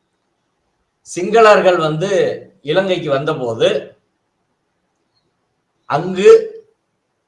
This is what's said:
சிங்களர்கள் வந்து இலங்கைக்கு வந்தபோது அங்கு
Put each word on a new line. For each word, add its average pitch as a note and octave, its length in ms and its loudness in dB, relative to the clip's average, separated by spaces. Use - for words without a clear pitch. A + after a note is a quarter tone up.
சிங்களர்கள் G3 760 2
வந்து D#3 340 -4
இலங்கைக்கு E3+ 480 -4
வந்தபோது C3+ 580 -4
அங்கு F#3 460 2